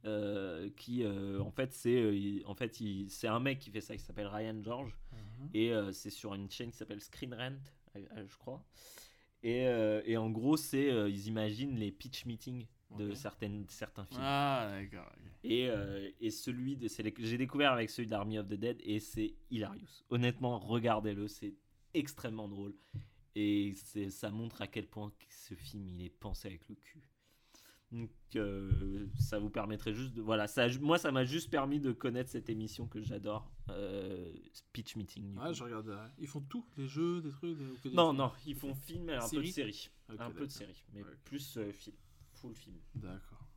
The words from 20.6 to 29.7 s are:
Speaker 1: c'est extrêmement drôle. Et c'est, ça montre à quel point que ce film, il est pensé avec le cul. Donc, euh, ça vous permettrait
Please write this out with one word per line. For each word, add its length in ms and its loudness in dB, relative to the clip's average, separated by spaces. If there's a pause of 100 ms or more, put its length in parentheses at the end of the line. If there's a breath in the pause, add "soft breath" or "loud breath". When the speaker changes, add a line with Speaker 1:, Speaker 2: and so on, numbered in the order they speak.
Speaker 1:
c'est 260 -8 (380)
extrêmement 560 -2
drôle. 240 -4 (600 loud breath)
Et 380 4 (120)
c'est, 240 -4
ça 220 -6
montre 300 -4
à 60 -4
quel 200 -6
point 320 -8
que 100 -20
ce 240 -14
film, 340 -8
il 160 -6
est 60 -6
pensé 400 -6
avec 180 -12
le 80 -10
cul. 260 -20 (920 soft breath)
Donc, 180 -4 (260)
euh, 720 2 (100)
ça 220 4
vous 100 0
permettrait 440 0